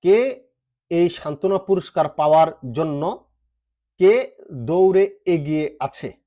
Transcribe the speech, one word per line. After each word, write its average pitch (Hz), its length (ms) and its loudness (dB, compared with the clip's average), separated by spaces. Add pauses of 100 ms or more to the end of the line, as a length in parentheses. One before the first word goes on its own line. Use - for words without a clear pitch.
কে 233 420 0 (460)
এই 170 200 2
সান্ত্বনা 170 480 -4
পুরস্কার 185 520 -2
পাওয়ার 156 380 4 (260)
জন্য 156 560 -6 (680)
কে 226 380 2 (180)
দৌড়ে 185 720 0
এগিয়ে 156 540 -2
আছে? 135 340 -8 (140)